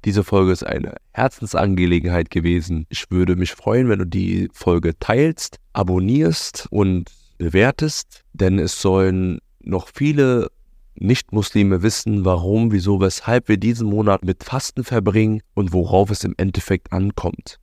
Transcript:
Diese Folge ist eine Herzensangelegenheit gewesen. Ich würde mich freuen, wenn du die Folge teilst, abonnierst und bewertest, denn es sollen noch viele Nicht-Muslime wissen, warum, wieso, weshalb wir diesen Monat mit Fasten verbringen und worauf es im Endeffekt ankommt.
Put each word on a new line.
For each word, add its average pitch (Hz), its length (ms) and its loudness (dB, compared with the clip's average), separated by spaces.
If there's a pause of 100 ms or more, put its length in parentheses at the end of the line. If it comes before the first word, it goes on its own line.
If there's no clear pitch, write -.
Diese 101 180 2
Folge 95 280 4
ist 87 120 -2
eine - 300 -6 (180)
Herzensangelegenheit 90 1160 0
gewesen. 85 600 -2
Ich - 200 -12
würde 90 260 2
mich 90 180 -4
freuen, 120 360 0
wenn 104 80 2
du 95 80 -2
die 92 480 -2
Folge 85 460 0
teilst, 151 580 -2 (160)
abonnierst 104 960 0
und 92 420 0 (280)
bewertest, 107 960 0
denn 95 260 2
es 85 200 -2
sollen 92 600 2 (200)
noch 90 320 -6
viele 139 600 0 (420)
Nicht-Muslime 101 880 0
wissen, 104 440 -2
warum, 95 460 2
wieso, 98 300 0
weshalb 110 480 0
wir 110 80 4
diesen 113 320 -2
Monat 104 340 0
mit 92 200 -4
Fasten - 400 -6
verbringen 107 580 0 (140)
und 92 180 -2
worauf 92 380 2
es 101 120 -4
im 95 140 -4
Endeffekt 92 560 -2
ankommt. - 680 -4